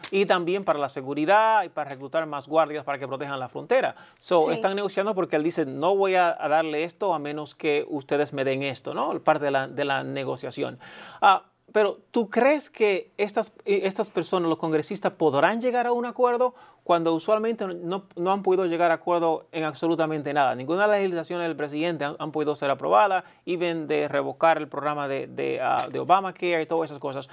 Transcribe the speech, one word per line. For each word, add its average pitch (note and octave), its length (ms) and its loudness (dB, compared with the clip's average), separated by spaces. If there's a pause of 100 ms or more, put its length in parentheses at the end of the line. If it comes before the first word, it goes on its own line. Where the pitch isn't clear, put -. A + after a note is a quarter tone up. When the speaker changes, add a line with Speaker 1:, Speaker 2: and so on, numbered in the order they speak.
(120)
Speaker 1:
Y G3 140 2
también F#3 380 0
para D#3 140 0
la C#3 120 -2
seguridad F#3 720 2
y E3+ 60 -14
para C#3+ 200 -8
reclutar C#3+ 360 -6
más C#3+ 200 -10
guardias D3 380 0
para C#3 140 -6
que C3+ 100 -8
protejan C3+ 320 -6
la B2+ 80 -8
frontera. D3+ 480 -2 (220)
So, E3 280 2
Speaker 2:
Sí. D#3+ 60 0
Speaker 1:
están F#3+ 240 -2
negociando G3+ 380 -2
porque E3+ 220 -2
él D3+ 60 2
dice, E3 240 0
"No C#3+ 300 0
voy G3 180 2
a, F3 240 4
a D3+ 100 -2
darle D#3 360 0
esto F3 300 -2
a D#3 40 -2
menos D3 380 -8
que D3 320 0
ustedes C#3+ 440 -2
me C#3 120 -2
den C3+ 180 -2
esto", C3+ 320 -6
¿no? C#4 260 -4
Parte D3+ 260 2
de C#3 40 0
la, C3+ 160 0
de C#3 180 -4
la C3+ 200 -2
negociación. C3+ 760 -6 (420)
Ah, F#3+ 260 6 (260)
pero, G#3 260 2 (120)
¿tú A3+ 180 0
crees C4 400 2
que G3+ 480 0
estas, G3+ 360 -2 (120)
eh, G3 200 0
estas G3 260 -2
personas, F3 380 0
los D#3+ 100 0
congresistas, D#3+ 540 -2
podrán E3 480 2
llegar A#3+ 260 0
a A#3+ 60 0
un A#3+ 120 -2
acuerdo B3 500 2 (300)
cuando E3 300 2
usualmente A3 520 0
no, F3 380 -6 (120)
no F3 160 0
han G3 100 0
podido F#3 240 4
llegar E3+ 240 4
a E3 40 4
acuerdo E3 580 0
en D#3+ 120 -4
absolutamente D#3 720 -2
nada? C3 200 4
Ninguna D#3+ 320 0
legislación F3+ 540 0
del E3 160 -4
presidente D3 480 -4
han, D3+ 140 -6
han D3+ 120 -6
podido D3+ 260 0
ser C#3 140 -2
aprobada, F3+ 540 2 (220)
even E3 400 -2
de D3 220 0
revocar C#3+ 500 2
el D3+ 100 -8
programa C#3+ 400 -4
de, C3+ 200 -6
de, C3 340 -4
ah, B2+ 280 0
de C3+ 80 -6
Obamacare F3 640 0
y D#3 60 -4
todas E3 240 -2
esas C#3+ 100 -14
cosas. C#3 320 -8